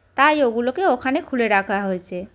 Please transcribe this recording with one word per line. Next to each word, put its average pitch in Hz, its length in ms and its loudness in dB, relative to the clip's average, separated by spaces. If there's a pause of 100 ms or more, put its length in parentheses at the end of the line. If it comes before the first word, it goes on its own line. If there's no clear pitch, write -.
(160)
তাই 294 280 4
ওগুলোকে 240 420 0
ওখানে 269 360 0
খুলে 233 260 -2
রাখা 202 360 0
হয়েছে। 185 520 -6